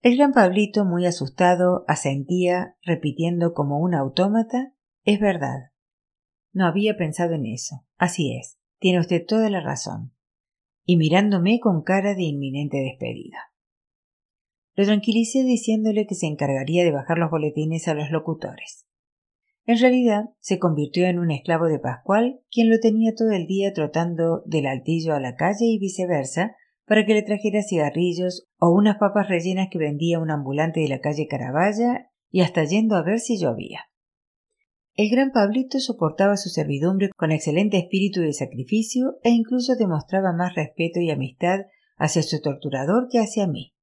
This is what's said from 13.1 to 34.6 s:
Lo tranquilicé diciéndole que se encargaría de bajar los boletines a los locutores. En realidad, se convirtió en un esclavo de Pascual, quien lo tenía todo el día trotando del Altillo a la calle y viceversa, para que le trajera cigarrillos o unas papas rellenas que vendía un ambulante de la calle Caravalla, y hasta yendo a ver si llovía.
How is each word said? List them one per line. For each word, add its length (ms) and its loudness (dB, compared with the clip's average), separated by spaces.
Lo 120 2
tranquilicé 560 2
diciéndole 640 2
que 80 -6
se 120 -4
encargaría 580 0
de 80 4
bajar 260 -2
los 120 0
boletines 580 -2
a 60 0
los 160 -4
locutores. 760 -8
En 140 4
realidad, 580 4
se 200 -2
convirtió 480 0
en 120 0
un 120 0
esclavo 360 0
de 120 0
Pascual, 600 -2
quien 200 4
lo 80 6
tenía 360 2
todo 180 0
el 140 -2
día 280 -2
trotando 720 -2
del 200 -2
Altillo 480 -2
a 60 -2
la 140 -6
calle 320 0
y 120 2
viceversa, 760 -2
para 180 4
que 80 2
le 100 4
trajera 400 -2
cigarrillos 920 -2
o 140 4
unas 260 4
papas 320 0
rellenas 420 -2
que 60 -8
vendía 440 0
un 100 -4
ambulante 500 -2
de 80 0
la 120 -4
calle 280 -2
Caravalla, 840 -2
y 100 2
hasta 240 2
yendo 320 2
a 60 2
ver 180 0
si 160 -2
llovía. 440 -4